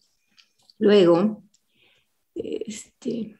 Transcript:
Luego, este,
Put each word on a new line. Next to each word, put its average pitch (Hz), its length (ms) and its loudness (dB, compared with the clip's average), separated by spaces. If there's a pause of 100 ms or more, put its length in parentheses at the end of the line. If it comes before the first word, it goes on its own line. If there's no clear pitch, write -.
(800)
Luego, 202 640 2 (920)
este, - 1080 -12